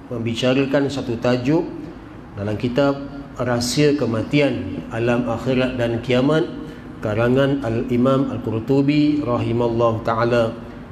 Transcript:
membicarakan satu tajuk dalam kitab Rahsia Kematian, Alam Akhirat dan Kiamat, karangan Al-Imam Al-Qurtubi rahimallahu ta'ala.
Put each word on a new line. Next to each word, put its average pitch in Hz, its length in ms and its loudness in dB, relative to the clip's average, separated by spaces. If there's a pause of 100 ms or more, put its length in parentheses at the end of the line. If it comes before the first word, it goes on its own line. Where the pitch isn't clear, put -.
membicarakan 131 800 2
satu 127 320 -4
tajuk 123 480 2 (680)
dalam 104 240 -4
kitab 139 380 2 (400)
Rahsia 127 640 2
Kematian, 117 880 0
Alam 120 400 0
Akhirat 123 480 0
dan 117 240 -2
Kiamat, 143 480 2 (560)
karangan 127 560 2
Al-Imam 123 720 0
Al-Qurtubi 139 880 2
rahimallahu 117 800 0
ta'ala. 113 560 2 (360)